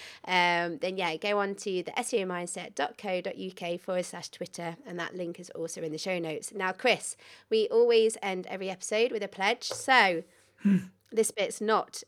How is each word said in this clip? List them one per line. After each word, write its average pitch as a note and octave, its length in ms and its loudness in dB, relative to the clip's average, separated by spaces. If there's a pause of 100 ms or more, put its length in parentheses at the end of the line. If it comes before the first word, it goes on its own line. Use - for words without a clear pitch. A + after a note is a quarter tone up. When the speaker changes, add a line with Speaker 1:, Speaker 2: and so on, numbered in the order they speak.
(260)
Speaker 1:
um, F3 540 2
then F#3 180 -2
yeah, E3+ 200 -2
go G#3 220 0
on G3 160 -2
to F#3 280 -4
the - 140 -6
S - 160 -2
E G#3+ 100 2
O - 20 -2
mindset F3 500 -8
dot - 220 -4
co F#3 240 -4
dot F#3+ 160 -8
U F#3 140 -8
K F3 260 -6
forward F3+ 280 -4
slash F3 240 -12
Twitter, E3+ 460 -10 (100)
and F3 140 -10
that E3+ 160 -6
link F3 240 -6
is F3+ 120 -16
also E3 300 -8
in D#3+ 120 -6
the D#3 40 -8
show F#3 220 -2
notes. D#3+ 340 -6
Now, F#3 200 -2
Chris, F#3+ 420 0 (340)
we A3 200 2
always A3+ 520 6
end F#3 260 -4
every F#3+ 220 -8
episode G#3+ 440 0
with G#3 100 -4
a G3 60 -6
pledge. G#3+ 400 0
So G3 540 6 (380)
Speaker 2:
Hmm. G3+ 160 6 (340)
Speaker 1:
this A3 200 2
bit's - 300 -2
not, G#3+ 460 0